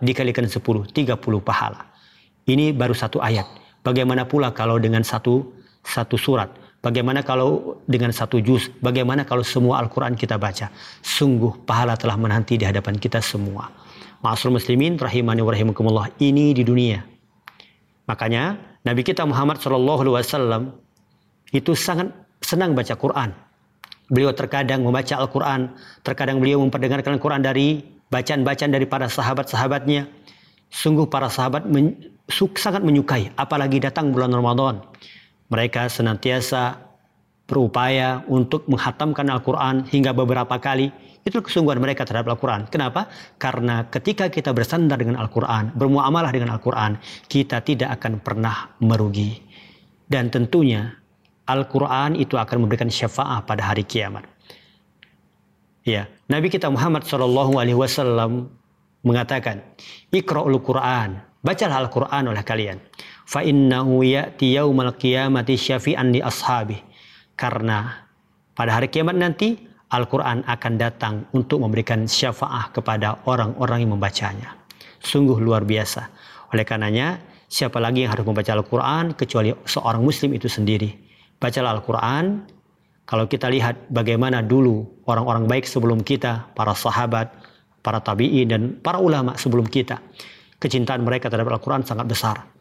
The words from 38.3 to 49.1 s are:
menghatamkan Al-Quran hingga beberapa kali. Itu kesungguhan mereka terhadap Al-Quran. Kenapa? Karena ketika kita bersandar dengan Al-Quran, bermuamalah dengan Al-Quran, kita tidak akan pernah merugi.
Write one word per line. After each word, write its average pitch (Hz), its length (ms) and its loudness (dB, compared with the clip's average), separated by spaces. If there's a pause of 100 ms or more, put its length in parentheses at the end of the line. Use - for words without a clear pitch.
menghatamkan 143 560 0
Al-Quran 131 600 0
hingga 131 280 2
beberapa 123 400 0
kali. 135 320 0 (340)
Itu 208 220 -4
kesungguhan 147 320 2
mereka 135 320 -2
terhadap 117 260 -2
Al-Quran. 110 380 -2
Kenapa? 147 340 -2 (300)
Karena 120 500 -2
ketika 202 460 -2
kita 147 240 -2
bersandar 143 400 2
dengan 120 240 -2
Al-Quran, 110 560 -2
bermuamalah 139 560 2
dengan 120 240 -2
Al-Quran, 107 400 -2 (320)
kita 139 320 0
tidak 127 400 -2
akan 110 240 -4
pernah 110 560 -4
merugi. 107 640 2 (640)